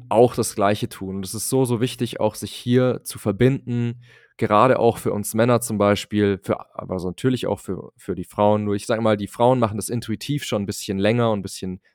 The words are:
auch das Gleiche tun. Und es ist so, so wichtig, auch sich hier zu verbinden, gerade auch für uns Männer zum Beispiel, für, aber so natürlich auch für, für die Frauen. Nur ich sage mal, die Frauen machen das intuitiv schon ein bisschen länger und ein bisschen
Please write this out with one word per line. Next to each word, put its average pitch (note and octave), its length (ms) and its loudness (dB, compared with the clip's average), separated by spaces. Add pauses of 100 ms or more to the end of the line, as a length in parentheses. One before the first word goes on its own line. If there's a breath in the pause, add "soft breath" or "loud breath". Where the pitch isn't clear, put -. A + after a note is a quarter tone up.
auch A#2+ 260 6
das - 200 -2
Gleiche G#2+ 340 0
tun. F#2+ 280 -8
Und G2 80 -6
es F#2 80 -10
ist A2 160 -6
so, C3+ 160 2
so A#2+ 140 0
wichtig, A#2+ 400 -4
auch G#2+ 160 0
sich - 160 -10
hier B2 520 0
zu - 160 -12
verbinden, A#2+ 840 0 (360 soft breath)
gerade A2 420 4
auch A#2 180 2
für G2 160 -4
uns G#2 200 -6
Männer A#2 280 4
zum A2 160 -4
Beispiel, G2+ 640 2
für, - 340 -4
aber F#2+ 240 -6
so F2 80 -4
natürlich B2 400 -2
auch G2+ 120 -2
für, - 360 -10
für - 200 -8
die F#2 80 -8
Frauen. G#2 400 2
Nur G2+ 120 -2
ich G2+ 100 -6
sage A2+ 160 -2
mal, A2 140 2
die G2+ 120 -6
Frauen B2 320 2
machen A2 180 0
das G2+ 100 -6
intuitiv A#2 560 -4
schon G#2 200 -2
ein - 20 -4
bisschen G2 320 -6
länger A2+ 340 2
und G#2 80 -2
ein F#2 40 -10
bisschen F#2 380 -10 (140)